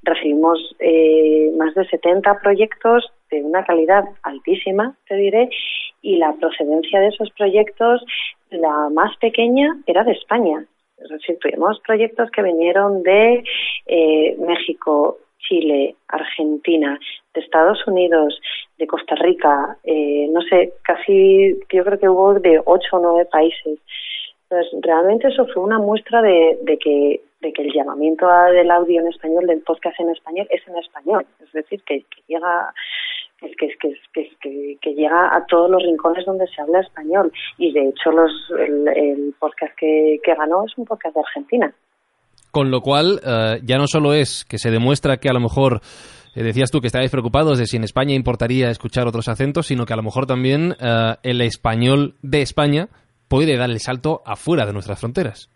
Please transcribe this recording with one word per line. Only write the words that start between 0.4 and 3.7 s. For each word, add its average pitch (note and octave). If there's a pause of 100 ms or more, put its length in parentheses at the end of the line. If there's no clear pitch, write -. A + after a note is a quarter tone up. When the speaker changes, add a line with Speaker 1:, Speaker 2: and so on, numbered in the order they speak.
Speaker 1:
eh, D#3
más D#3+
de F#3+
setenta G3
proyectos A3 (260)
de D3+
una E3+
calidad F3 (180)